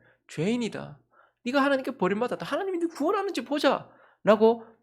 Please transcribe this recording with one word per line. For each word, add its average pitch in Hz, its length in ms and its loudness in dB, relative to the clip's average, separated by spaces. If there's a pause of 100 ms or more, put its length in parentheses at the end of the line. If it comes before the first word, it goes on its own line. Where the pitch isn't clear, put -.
(280)
"죄인이다. 175 720 -4 (440)
네가 269 180 2
하나님께 269 360 0
버림받았다. 202 480 -2
하나님이 349 340 -4
네 339 80 0
구원하는지 349 560 -2
보자."라고 226 1200 2 (180)